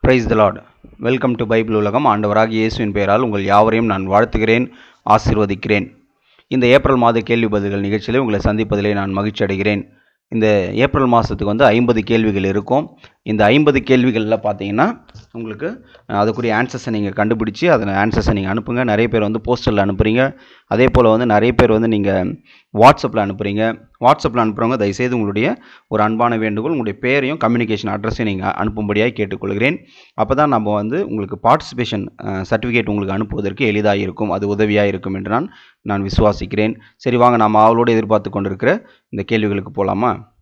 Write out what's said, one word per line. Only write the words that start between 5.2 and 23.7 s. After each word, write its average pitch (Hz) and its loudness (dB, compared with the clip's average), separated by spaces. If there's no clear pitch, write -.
இந்த 131 0
ஏப்ரல் 131 4
மாத 117 4
கேள்வி 117 0
பதில்கள் 101 -2
நிகழ்ச்சியிலே 104 -2
உங்களை 110 0
சந்திப்பதிலே 104 0
நான் 98 -4
மகிழ்ச்சி 104 -2
அடைகிறேன். 98 -2
இந்த 107 2
ஏப்ரல் 131 0
மாதத்துக்கு 113 0
வந்து 107 0
ஐம்பது 113 4
கேள்விகள் 107 0
இருக்கும். 104 -2
இந்த 107 0
ஐம்பது 135 4
கேள்விகளில் 120 2
பார்த்தீங்கன்னா 107 -2
உங்களுக்கு, 113 -10
அஹ், 101 -4
அதுக்குரிய 110 0
ஆன்சர்ஸை 120 -2
நீங்கள் 104 -4
கண்டுபிடிச்சி 107 -2
அதன் 117 2
ஆன்சர்ஸை 104 0
நீங்கள் 95 -2
அனுப்புங்க. 120 -4
நிறைய 110 0
பேர் 110 0
வந்து 107 -2
போஸ்டரில் 117 0
அனுப்புறீங்க, 107 0
அதே 120 2
போல் 131 4
வந்து 113 4
நிறைய 107 4
பேர் 120 4
வந்து 110 2
நீங்க 98 0
WhatsApp-ல 113 4
அனுப்புறீங்க. 101 -4